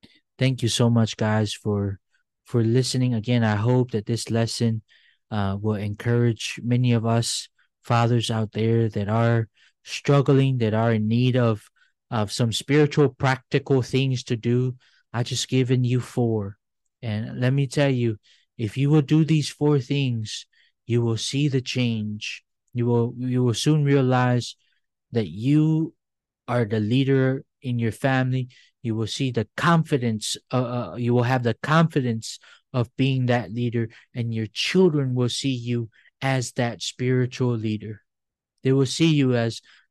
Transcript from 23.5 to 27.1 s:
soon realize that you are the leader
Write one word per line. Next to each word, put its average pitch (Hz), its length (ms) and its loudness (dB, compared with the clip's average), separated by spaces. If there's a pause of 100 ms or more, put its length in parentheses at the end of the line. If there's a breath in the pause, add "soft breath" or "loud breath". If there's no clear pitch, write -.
soon 151 320 2
realize 127 720 2 (560)
that 110 160 -2
you 151 640 0 (560)
are 123 160 0
the 107 160 -2
leader 131 640 0 (160)